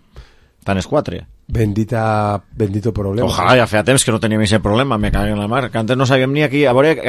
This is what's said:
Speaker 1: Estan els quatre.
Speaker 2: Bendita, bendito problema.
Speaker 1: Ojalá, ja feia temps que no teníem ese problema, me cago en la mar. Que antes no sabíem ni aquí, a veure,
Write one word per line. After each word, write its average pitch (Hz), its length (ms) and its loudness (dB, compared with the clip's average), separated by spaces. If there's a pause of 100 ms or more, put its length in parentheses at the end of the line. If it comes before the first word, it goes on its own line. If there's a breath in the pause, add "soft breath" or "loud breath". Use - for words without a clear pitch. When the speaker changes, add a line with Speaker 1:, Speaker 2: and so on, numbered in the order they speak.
(600 soft breath)
Speaker 1:
Estan 98 200 -4
els - 80 -6
quatre. 98 380 -4 (200)
Speaker 2:
Bendita, 107 960 -2 (140)
bendito 104 400 -2
problema. 101 320 -2
Speaker 1:
Ojalá, 92 300 0
ja 113 100 4
feia 107 160 0
temps 131 220 2
que 113 80 2
no 110 80 -2
teníem 107 240 0
ese 101 180 2
problema, 117 320 0
me 104 160 -2
cago 104 220 0
en 104 80 -4
la 104 60 -4
mar. 127 220 -2
Que - 80 -8
antes 113 180 0
no 131 100 2
sabíem 131 260 2
ni 147 100 0
aquí, 143 220 0
a 123 80 4
veure, 139 360 4